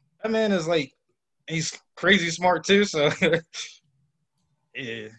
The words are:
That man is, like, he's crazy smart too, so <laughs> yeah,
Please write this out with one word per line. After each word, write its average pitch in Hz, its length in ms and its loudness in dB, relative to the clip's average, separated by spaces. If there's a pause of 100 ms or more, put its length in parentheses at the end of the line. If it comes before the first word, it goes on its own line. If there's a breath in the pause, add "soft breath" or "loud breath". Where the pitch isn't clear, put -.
(220)
That 226 100 -4
man 220 200 2
is, 170 160 0
like, 160 240 0 (560)
he's 160 280 -4 (200)
crazy 170 340 4
smart 170 340 0
too, 202 220 4
so 156 300 0
<laughs> - 60 -14 (1500 loud breath)
yeah, 113 320 -10 (120)